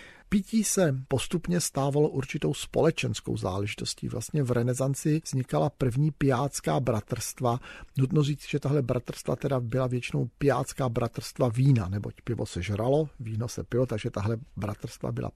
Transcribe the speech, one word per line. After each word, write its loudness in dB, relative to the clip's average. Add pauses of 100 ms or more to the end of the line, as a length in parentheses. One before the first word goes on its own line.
(280)
Pití 2
se 2 (120)
postupně 0
stávalo 2
určitou -2
společenskou 0
záležitostí. -4
Vlastně -2
v 0
renesanci 2
vznikala 0
první 0
pijácká 0
bratrstva. -2 (380)
Nutno 4
říct, -2
že -2
tahle 2
bratrstva -2
teda 0
byla 0
většinou -2 (100)
pijácká 2
bratrstva -2
vína, 6
neboť -4 (100)
pivo -4
se -6
žralo, 2 (120)
víno -4
se -8
pilo, 0
takže -4
tahle -2 (200)
bratrstva -6
byla -4